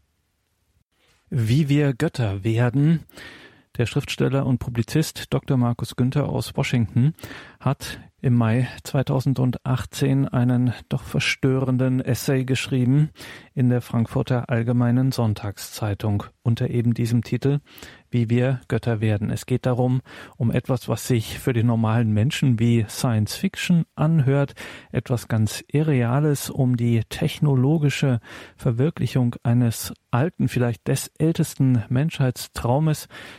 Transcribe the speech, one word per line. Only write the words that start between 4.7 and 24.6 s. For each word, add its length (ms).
Doktor 240
Markus 380
Günther 340
aus 260
Washington 600
hat 400
im 120
Mai 320
zweitausendachtzehn 1400
einen 460
doch 120
verstörenden 1000
Essay 440
geschrieben 640
in 140
der 120
Frankfurter 720
Allgemeinen 600
Sonntagszeitung 1120
unter 260
eben 240
diesem 300
Titel 380
Wie 180
wir 380
Götter 340
werden. 300
Es 160
geht 180
darum, 360
um 140
etwas, 360
was 200
sich 320
für 140
den 120
normalen 460
Menschen 480
wie 280
Science 460
Fiction 520
anhört, 580